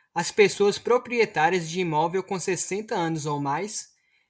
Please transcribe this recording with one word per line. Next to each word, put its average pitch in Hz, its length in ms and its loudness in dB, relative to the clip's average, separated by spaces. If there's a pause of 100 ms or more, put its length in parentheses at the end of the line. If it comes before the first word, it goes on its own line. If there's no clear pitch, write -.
(140)
às 170 160 -2
pessoas 202 480 4
proprietárias 202 920 0
de 170 120 -4
imóvel 170 420 0
com 185 180 -6
sessenta 196 540 -4
anos 165 320 -2
ou 147 140 -2
mais, 151 520 -6 (380)